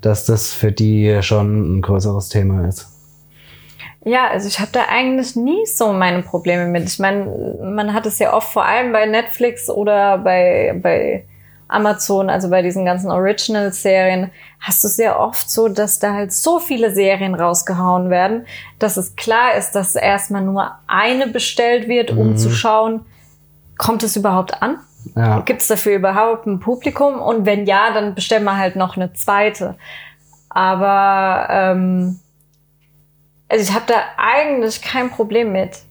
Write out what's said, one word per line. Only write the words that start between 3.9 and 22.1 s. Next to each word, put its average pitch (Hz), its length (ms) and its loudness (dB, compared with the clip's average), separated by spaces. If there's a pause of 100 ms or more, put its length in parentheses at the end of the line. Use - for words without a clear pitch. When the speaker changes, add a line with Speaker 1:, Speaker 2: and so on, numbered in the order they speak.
Speaker 2:
Ja, 240 260 2
also 202 180 -4
ich 202 140 -6
hab 214 100 -6
da 247 180 0
eigentlich 262 460 0
nie 302 300 0
so 226 260 0
meine 180 320 2
Probleme 175 440 -2
mit. 175 180 0
Ich 180 120 -6
mein, 196 300 -2 (480)
man 208 180 -2
hat 220 120 -2
es 208 140 -4
ja - 140 2
oft, - 200 -2
vor 214 120 2
allem 233 280 0
bei 214 120 2
Netflix 233 640 -2
oder 202 500 2
bei, 180 640 2
bei 175 440 -2 (420)
Amazon, 208 600 0
also 185 200 -2
bei 185 120 4
diesen 185 240 -2
ganzen 180 260 -2
Original-Serien, 190 1200 0 (300)
hast - 220 0
du 214 40 2
sehr 214 320 2
oft 220 320 -2
so, 226 160 2
dass 208 320 0
da 208 140 0
halt 202 180 -4
so 330 280 0
viele 233 340 -2
Serien 190 420 2
rausgehauen 180 720 2
werden, 196 360 2 (340)
dass 208 160 0
es 185 220 -6
klar 226 400 2
ist, - 160 -4
dass 196 240 -2
erstmal 202 460 0
nur 190 280 -2 (160)
eine 240 400 0
bestellt 240 640 0
wird, 233 220 0